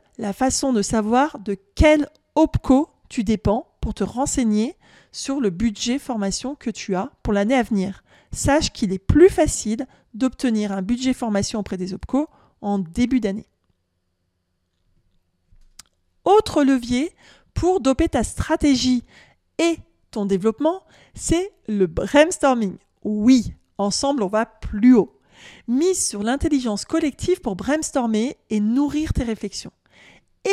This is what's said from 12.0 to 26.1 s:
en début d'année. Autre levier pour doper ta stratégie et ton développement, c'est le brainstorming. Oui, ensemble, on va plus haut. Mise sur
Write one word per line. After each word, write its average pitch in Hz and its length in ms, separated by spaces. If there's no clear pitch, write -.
en 202 180
début 240 420
d'année. 214 280
Autre 392 380
levier 262 520
pour 359 260
doper 262 280
ta 254 140
stratégie 254 800
et 330 200
ton 202 160
développement, 220 580
c'est 359 380
le 202 180
brainstorming. 247 920
Oui, 214 520
ensemble, 233 440
on 185 60
va 214 180
plus 226 480
haut. - 240
Mise 320 400
sur 202 160